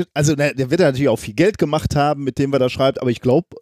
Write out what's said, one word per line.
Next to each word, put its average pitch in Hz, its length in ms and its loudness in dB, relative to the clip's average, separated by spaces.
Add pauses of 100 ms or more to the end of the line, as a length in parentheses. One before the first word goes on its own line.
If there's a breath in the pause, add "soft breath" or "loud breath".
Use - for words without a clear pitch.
(140)
also 151 200 2
ne, 143 200 0
der 127 160 -4
wird 175 100 2
natürlich 139 280 2
auch 113 100 2
viel 107 160 -10
Geld 180 240 2
gemacht 151 380 -2
haben, 143 280 0
mit 127 140 -6
dem, 139 140 0
was 135 80 2
er 127 100 2
schreibt, 135 300 -2
aber 127 100 0
ich 117 100 -2
glaub 131 260 0 (160)